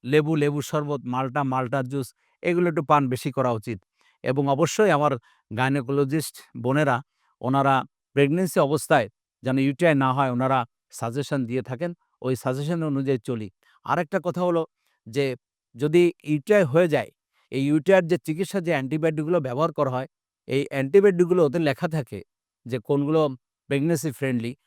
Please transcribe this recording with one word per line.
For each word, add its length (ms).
লেবু, 320
লেবুর 280
শরবত, 400
মাল্টা, 400
মাল্টার 440
জুস, 260
এগুলো 280
একটু 140
পান 260
বেশি 220
করা 200
উচিত। 280
এবং 240
অবশ্যই 440
আমার 200
গাইনোকোলজিস্ট 800
বোনেরা, 440
ওনারা 420
প্রেগন্যান্সি 460
অবস্থায় 500
যেন 160
ইউটিআই 360
না 180
হয়, 180
ওনারা 340
সাজেশন 540
দিয়ে 160
থাকেন, 320
ওই 140
সাজেশন 480
অনুযায়ী 340
চলি। 320
আর 160
একটা 240
কথা 180
হলো 240
যে 280
যদি 360
ইউটিআই 400
হয়ে 240
যায়, 220
এই 160
ইউটিআইয়ের 420
যে 100
চিকিৎসা, 440
যে 100
অ্যান্টিবায়োটিকগুলো 680
ব্যবহার 340
করা 160
হয়, 180
এই 220
অ্যান্টিবায়োটিকগুলো 760
ওতে 140
লেখা 280
থাকে 340
যে 140
কোনগুলো 500
প্রেগন্যান্সি 440
ফ্রেন্ডলি 440